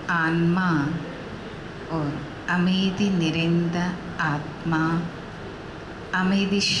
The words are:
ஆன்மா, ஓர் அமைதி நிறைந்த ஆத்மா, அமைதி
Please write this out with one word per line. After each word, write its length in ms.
ஆன்மா, 640
ஓர் 240
அமைதி 600
நிறைந்த 680
ஆத்மா, 680
அமைதி 500